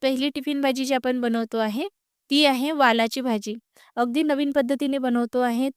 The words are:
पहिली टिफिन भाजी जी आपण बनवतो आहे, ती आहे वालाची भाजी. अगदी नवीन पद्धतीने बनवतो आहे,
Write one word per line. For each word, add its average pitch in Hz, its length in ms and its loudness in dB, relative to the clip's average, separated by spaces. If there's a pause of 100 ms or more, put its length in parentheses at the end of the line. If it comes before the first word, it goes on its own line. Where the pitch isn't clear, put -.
पहिली 269 280 0
टिफिन 285 320 -4
भाजी 262 240 0
जी 269 80 0
आपण 254 280 0
बनवतो 226 360 -2
आहे, 226 300 -2 (440)
ती 285 140 4
आहे 269 260 2
वालाची 233 500 2
भाजी. 220 320 -4 (420)
अगदी 240 280 0
नवीन 285 280 0
पद्धतीने 277 460 0
बनवतो 240 420 0
आहे, 247 380 0